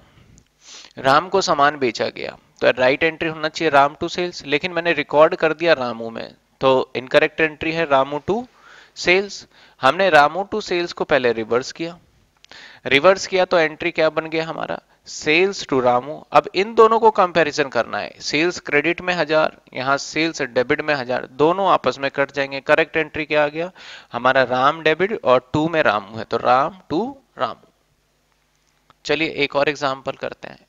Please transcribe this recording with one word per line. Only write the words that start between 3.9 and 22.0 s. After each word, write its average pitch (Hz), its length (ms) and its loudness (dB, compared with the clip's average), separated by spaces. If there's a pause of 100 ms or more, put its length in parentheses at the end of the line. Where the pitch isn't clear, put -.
to 170 140 -8
sales, 175 360 -8
लेकिन 147 260 -4
मैंने 170 220 -2
record 147 420 4
कर 156 180 0
दिया 165 200 2
रामू 117 360 -4
में, - 260 -12 (260)
तो 131 340 2
incorrect 147 460 2
entry 156 300 -2
है 165 140 -2
रामू 143 440 0
to 233 180 -2 (480)
sales। 196 520 0 (340)
हमने 175 280 2
रामू 156 440 4
to 214 80 -4
sales 175 320 -4
को 185 100 -6
पहले 127 300 2
reverse 113 380 -2
किया, 170 280 -12 (840)
Reverse 170 420 4
किया 185 180 2
तो 185 140 2
entry 156 320 -2
क्या 156 180 2
बन 156 160 -4
गया 160 220 -4
हमारा? - 320 -8 (280)
sales 180 600 0
to 131 160 0
रामू। 123 480 -2
अब 147 240 0
इन 220 200 -4
दोनों 226 240 4
को 226 120 4
comparison 160 580 0
करना 113 280 -4
है, 92 220 -10
Sales 165 400 -2
credit 147 420 -2
में 180 120 -4
हजार, 156 480 0 (120)
यहाँ 135 240 -2
sales 156 440 -4
debit 127 400 -2
में 151 140 -2
हजार, 123 320 -4
दोनों 170 440 0
आपस 131 280 0
में 139 120 -4